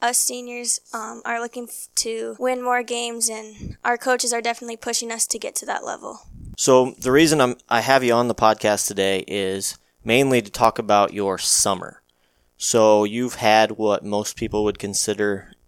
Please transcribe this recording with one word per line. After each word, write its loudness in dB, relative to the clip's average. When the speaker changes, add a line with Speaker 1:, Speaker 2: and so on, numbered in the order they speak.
Speaker 1:
Us 0
seniors, -4
um, -10
are -4
looking -10
f-, -16
to -6
win -2
more 0
games, -6
and -12
our 0
coaches -2
are -2
definitely -6
pushing -6
us -2
to -4
get -10
to -8
that -6
level. -10
Speaker 2:
So 4
the 0
reason 6
I'm, 4
I 2
have 4
you 4
on 4
the 0
podcast 2
today 0
is -4
mainly 4
to -14
talk 2
about 2
your -2
summer. -2
So 4
you've -6
had 4
what -2
most -4
people -2
would -2
consider -4